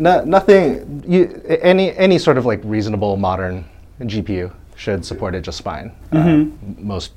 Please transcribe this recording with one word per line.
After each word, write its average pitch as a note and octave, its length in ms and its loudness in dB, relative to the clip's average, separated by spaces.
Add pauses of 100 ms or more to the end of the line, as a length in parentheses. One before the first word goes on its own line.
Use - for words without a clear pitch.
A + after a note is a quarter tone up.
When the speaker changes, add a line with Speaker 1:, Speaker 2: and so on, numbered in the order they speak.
Speaker 1:
no, E3+ 240 4
nothing. E3+ 800 2
You, - 440 2
a-, D#3+ 180 0
any, F#3 300 4
any F#3 240 4
sort C#3 180 2
of, A#2+ 80 0
like, A2 160 0
reasonable G#2 540 -2
modern F#2 480 -4 (420)
G G#2+ 160 -4
P G2+ 140 -6
U F2+ 160 -6 (240)
should G2 300 -4
support F#2 280 -8
it F#2 60 -6
just F2 220 -10
fine. F#2 280 -10 (220)
Uh, D#3 40 2
Speaker 2:
Mm-hmm. D3+ 720 0
Speaker 1:
most, G2 300 -8